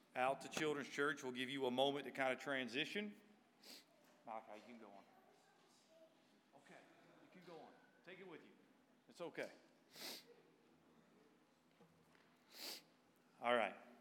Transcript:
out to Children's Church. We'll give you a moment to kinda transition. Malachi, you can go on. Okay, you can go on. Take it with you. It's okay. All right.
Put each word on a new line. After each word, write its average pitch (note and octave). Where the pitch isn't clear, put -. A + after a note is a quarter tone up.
out C3
to C#3
Children's D3
Church. C#3+
We'll B2+
give B2+
you C3+
a B2
moment C#3
to B2
kinda C3
transition. C#3+
Malachi, A2
you G#2+
can A2+
go A2
on. G2
Okay, C#3+
you C#3+
can F3+
go F3
on. B2+
Take F3
it F#3+
with D#3
you. G2+
It's -
okay. C#3
All A#2+
right. G#2